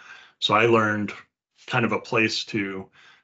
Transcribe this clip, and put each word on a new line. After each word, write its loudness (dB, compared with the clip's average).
So 2
I 6
learned 2
kind 0
of -4
a 0
place -2
to -8